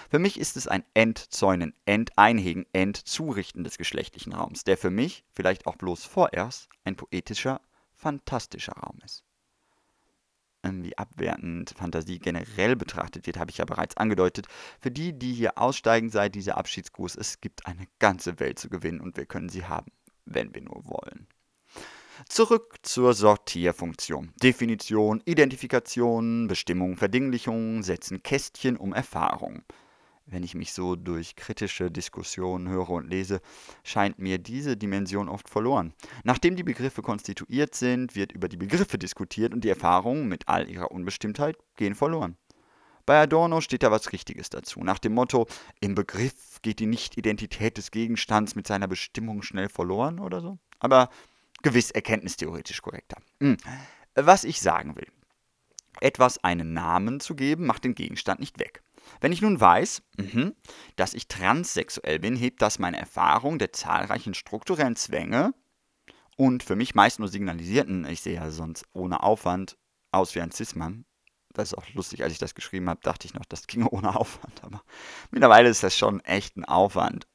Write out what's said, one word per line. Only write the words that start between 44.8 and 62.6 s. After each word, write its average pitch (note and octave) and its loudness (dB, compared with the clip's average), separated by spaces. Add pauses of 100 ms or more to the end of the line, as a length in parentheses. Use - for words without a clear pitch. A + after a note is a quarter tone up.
nach F#2+ 0
dem G#2+ 0
Motto, A#2+ 4 (340)
„Im G2 0
Begriff - -4
geht A2 -4
die A2+ -2
Nichtidentität G#2+ -2
des - -10
Gegenstands A2 0
mit G2+ -8
seiner G2 -2
Bestimmung G#2 -6
schnell G2 -6
verloren“ A2+ -2
oder F#3 -6
so. F3 -12 (220)
Aber B2+ 6 (540)
gewiss B2 4
erkenntnistheoretisch E2+ -4
korrekter. - -12 (240)
Hm. C#3 6 (580)
Was E3+ 8
ich - -6
sagen D#2+ 0
will, - -12 (920)
etwas B2+ 4
einen E2+ 0
Namen F2+ 0
zu - -8
geben, D3 -2
macht - -2
den B2 0
Gegenstand - -6
nicht - -10
weg. - -8 (400)
Wenn F3 2
ich D#3+ -4
nun G3+ 4
weiß, G2+ 8 (160)
mhm, A2+ -2 (400)
dass - 0
ich - -12
transsexuell F#2+ -2
bin, A2 -2
hebt B2 -2